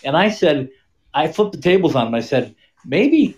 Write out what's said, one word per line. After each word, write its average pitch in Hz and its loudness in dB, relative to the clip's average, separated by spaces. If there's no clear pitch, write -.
and 139 -2
I 202 2
said, 143 0
I 151 0
flipped 202 -2
the 139 -14
tables 180 2
on 117 0
him. 113 -6
I 113 -2
said, - -4
"Maybe 277 0